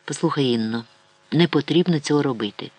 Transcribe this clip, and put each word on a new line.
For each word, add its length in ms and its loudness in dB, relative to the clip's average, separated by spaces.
Послухай, 400 -2
Інно, 400 -2
не 140 4
потрібно 540 0
цього 220 0
робити. 560 -6